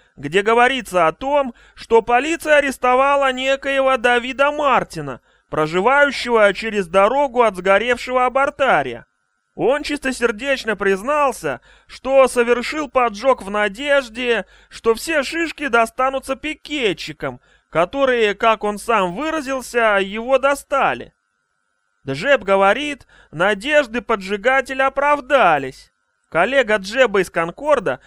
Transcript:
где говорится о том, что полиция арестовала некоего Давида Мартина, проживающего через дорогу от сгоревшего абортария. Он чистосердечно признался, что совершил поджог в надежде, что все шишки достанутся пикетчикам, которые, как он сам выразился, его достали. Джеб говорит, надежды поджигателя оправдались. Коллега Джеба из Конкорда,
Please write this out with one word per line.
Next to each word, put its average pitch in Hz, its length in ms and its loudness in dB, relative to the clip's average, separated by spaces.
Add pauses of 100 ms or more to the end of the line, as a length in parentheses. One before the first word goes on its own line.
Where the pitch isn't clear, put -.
(160)
где 151 280 -2
говорится 226 640 2
о 160 40 2
том, 269 420 -2 (200)
что - 280 2
полиция 294 560 2
арестовала 269 760 2
некоего 269 640 0
Давида 247 540 0
Мартина, 190 720 -2 (280)
проживающего 214 1040 2
через 208 340 -4
дорогу 233 540 2
от 214 160 2
сгоревшего 240 680 0
абортария. 240 800 0 (500)
Он 285 280 0
чистосердечно 247 920 -4
признался, 202 840 -2 (260)
что 269 400 2
совершил 247 640 -2
поджог 247 520 0
в 196 80 -14
надежде, 226 960 -2 (240)
что - 240 -2
все 294 300 -2
шишки 311 440 -6
достанутся 262 680 -2
пикетчикам, 220 1040 -6 (300)
которые, 226 680 0
как 220 280 0
он 208 140 -4
сам 190 380 -2
выразился, 254 840 -2
его 220 380 -2
достали. 247 760 -2 (960)
Джеб 208 360 0
говорит, 202 640 0 (240)
надежды 214 720 0
поджигателя 254 840 -2
оправдались. 262 1000 0 (400)
Коллега 214 480 2
Джеба 208 440 0
из - 80 -2
Конкорда, 175 760 -2